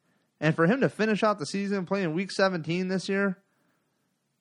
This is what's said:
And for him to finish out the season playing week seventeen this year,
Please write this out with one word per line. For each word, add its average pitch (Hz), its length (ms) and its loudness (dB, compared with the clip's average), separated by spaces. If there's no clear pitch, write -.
And 151 160 2
for 165 100 4
him 247 160 4
to 160 80 4
finish 214 320 0
out 214 160 2
the 147 80 -6
season 196 400 -4
playing 180 300 -2
week 190 160 -4
seventeen 185 560 0
this 185 200 -4
year, 196 300 0